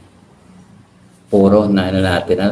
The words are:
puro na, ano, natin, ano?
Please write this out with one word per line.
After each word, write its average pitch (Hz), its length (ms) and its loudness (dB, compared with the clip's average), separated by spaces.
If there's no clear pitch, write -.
puro 101 400 2
na, 95 160 0
ano, 95 160 -2
natin, 90 400 -2
ano? 101 100 0